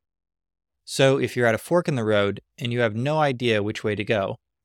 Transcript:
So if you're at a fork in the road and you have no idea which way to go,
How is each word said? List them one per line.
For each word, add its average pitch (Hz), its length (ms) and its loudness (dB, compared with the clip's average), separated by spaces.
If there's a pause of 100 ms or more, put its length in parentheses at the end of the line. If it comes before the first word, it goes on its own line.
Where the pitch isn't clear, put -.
(880)
So 135 300 4
if 123 180 -2
you're 120 120 2
at 110 80 4
a - 20 0
fork 175 300 -2
in 151 80 -2
the 117 80 -2
road 101 380 2 (180)
and 120 120 -6
you 120 100 0
have 107 140 0
no 143 220 -2
idea 120 460 0
which 107 200 -6
way 104 120 -2
to 107 80 -4
go, 110 320 -2 (300)